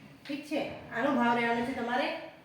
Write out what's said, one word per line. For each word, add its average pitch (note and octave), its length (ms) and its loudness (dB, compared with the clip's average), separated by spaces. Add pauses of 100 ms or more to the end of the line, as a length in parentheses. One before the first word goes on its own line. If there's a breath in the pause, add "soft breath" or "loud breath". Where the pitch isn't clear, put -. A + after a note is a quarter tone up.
(280)
ઠીક C#4+ 180 -6
છે, - 440 -4
આનો B3+ 220 2
ભાવ A#3+ 260 4
રહેવાનો A#3+ 280 2
છે C4+ 100 -2
તમારે C#4 420 0 (280)